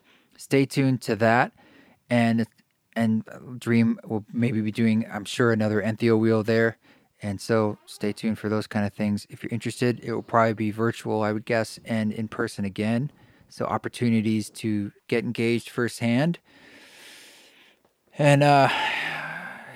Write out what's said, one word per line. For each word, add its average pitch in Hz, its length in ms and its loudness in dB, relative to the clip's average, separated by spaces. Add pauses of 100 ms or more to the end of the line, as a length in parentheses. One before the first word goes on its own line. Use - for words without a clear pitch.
(380)
stay 139 280 2
tuned 131 360 0
to 117 160 -2
that. 117 340 4 (580)
And, 117 360 2 (500)
and 208 280 0 (360)
Dream 117 460 2
will 107 260 -6
maybe 117 300 0
be 107 100 -2
doing, 113 400 2
I'm 101 140 -8
sure, 117 260 2
another 107 300 2
Entheo 113 380 2
wheel 110 240 2
there. 113 340 2 (440)
And 101 180 -6
so 107 460 0
stay - 260 -6
tuned 110 260 -4
for 107 120 -6
those 107 180 -2
kind 104 180 -2
of 101 80 -6
things. 104 360 -4
If - 120 -20
you're - 120 -10
interested, 117 500 -2
it - 100 -8
will 107 80 -4
probably 113 320 4
be 107 180 -2
virtual, 110 520 -2
I 107 80 0
would 107 140 -6
guess, 113 400 -2
and 110 260 -2
in 110 160 -6
person 107 380 -6
again. 113 440 -2 (380)
So - 180 -10
opportunities 110 840 0 (120)
to 104 300 -4 (160)
get 117 160 0
engaged 117 460 -2
firsthand. 120 680 0 (1800)
And, 143 260 6
uh, 143 260 6 (1080)